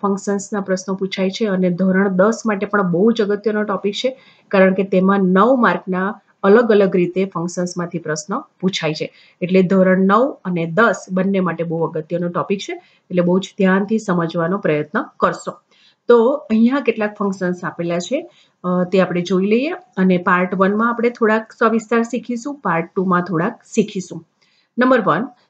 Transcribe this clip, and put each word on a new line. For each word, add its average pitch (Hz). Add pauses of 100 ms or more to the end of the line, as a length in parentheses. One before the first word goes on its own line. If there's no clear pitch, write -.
ફંક્શન્સના 202
પ્રશ્નો 190
પૂછાય 190
છે 220
અને 185
ધોરણ 185
દસ 196
માટે 202
પણ 202
બહુ 190
જ 226
અગત્યનો 208
topic 202
છે, 254 (380)
કારણ 190
કે 196
તેમાં 190
નવ 196
માર્કના 190 (220)
અલગ 214
અલગ 196
રીતે 180
ફંક્શન્સમાંથી 175
પ્રશ્નો 160 (220)
પૂછાય 175
છે. - (300)
એટલે 185
ધોરણ 185
નવ 214 (140)
અને 175
દસ 190 (100)
બંને 190
માટે 170
બહુ 165
અગત્યનો 165
topic 175
છે, 339 (380)
એટલે 180
બહુ 175
જ 190 (100)
ધ્યાનથી 202
સમજવાનો 175
પ્રયત્ન 151 (180)
કરશો. - (560)
તો 240 (340)
અહીંયા 233
કેટલાક 214
functions 190
આપેલા 170
છે, 254 (440)
અ, 180
તે 190
આપણે 180
જોઈ 185
લઈએ 254 (220)
અને 185
part 185
વનમાં 202
આપણે 233
થોડાક 220
સવિસ્તાર 226
શીખીશું, 240
part 175
ટુમાં 185
થોડાક 180 (140)
શીખીશું. 180 (540)
Number 254
one, 185 (220)